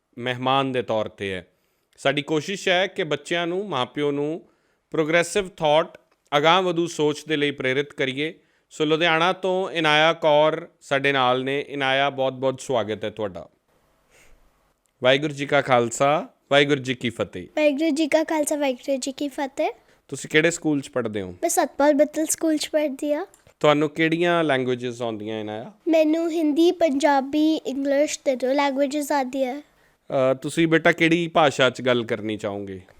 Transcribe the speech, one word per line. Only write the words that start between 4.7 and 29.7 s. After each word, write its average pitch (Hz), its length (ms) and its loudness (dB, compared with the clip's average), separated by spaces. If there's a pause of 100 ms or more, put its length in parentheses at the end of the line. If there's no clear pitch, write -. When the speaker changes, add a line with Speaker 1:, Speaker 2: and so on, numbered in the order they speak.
Speaker 1:
ਪ੍ਰੋਗਰੈਸਿਵ 170 560 0
ਥਾਟ, 170 500 0 (400)
ਅਗਾਂਹ 165 260 4
ਵਧੂ 170 240 0
ਸੋਚ 151 400 -2
ਦੇ 147 100 -2
ਲਈ 147 140 0
ਪ੍ਰੇਰਿਤ 131 420 -2
ਕਰੀਏ। 143 400 -4 (360)
ਸੋ - 160 -2
ਲੁਧਿਆਣਾ 160 480 4
ਤੋਂ 185 380 -2
ਇਨਾਇਆ 156 420 4
ਕੌਰ 156 540 2 (140)
ਸਾਡੇ 139 300 0
ਨਾਲ 131 320 2
ਨੇ। 139 260 -4
ਇਨਾਇਆ, 139 400 0
ਬਹੁਤ-ਬਹੁਤ 131 520 -2
ਸਵਾਗਤ 107 440 -4
ਹੈ 107 40 -6
ਤੁਹਾਡਾ। 98 400 -8 (1500)
ਵਾਹਿਗੁਰੂ 143 300 4
ਜੀ 139 120 -6
ਕਾ 143 160 2
ਖਾਲਸਾ, 139 680 2 (240)
ਵਾਹਿਗੁਰੂ 143 300 4
ਜੀ 131 120 -4
ਕੀ 123 160 -4
ਫਤਿਹ। 92 460 -6
Speaker 2:
ਵਾਹਿਗੁਰੂ 302 340 0
ਜੀ 311 180 0
ਕਾ 311 160 2
ਖਾਲਸਾ, 311 320 -2
ਵਾਹਿਗੁਰੂ 277 420 -2
ਜੀ 262 140 -8
ਕੀ 285 160 -8
ਫਤਿਹ। 302 440 -6 (360)
Speaker 1:
ਤੁਸੀਂ - 220 -12
ਕਿਹੜੇ 156 220 4
ਸਕੂਲ 156 300 -2
'ਚ - 80 -18
ਪੜ੍ਹਦੇ 110 320 -4
ਹੋ? 92 100 -8
Speaker 2:
ਮੈਂ 330 180 -4
ਸਤਪਾਲ 302 460 2
ਮਿੱਤਲ 302 300 2
ਸਕੂਲ 311 320 0
'ਚ - 100 -6
ਪੜ੍ਹਦੀ 294 460 -2
ਹਾਂ। 320 120 -4 (340)
Speaker 1:
ਤੁਹਾਨੂੰ 151 300 4
ਕਿਹੜੀਆਂ 165 540 2
ਲੈਂਗੁਏਜਸ 127 580 -2
ਆਉਂਦੀਆਂ, 110 400 -6
ਇਨਾਇਆ? 107 300 -10 (160)
Speaker 2:
ਮੈਨੂੰ 320 440 2
ਹਿੰਦੀ, 320 400 2
ਪੰਜਾਬੀ, 302 840 2
ਇੰਗਲਿਸ਼, 277 680 -2
ਤਿੰਨੋਂ 262 300 0
ਲੈਂਗੁਏਜਸ 285 560 0
ਆਉਂਦੀਆਂ। 269 500 -2
Speaker 1:
ਅ, - 720 -4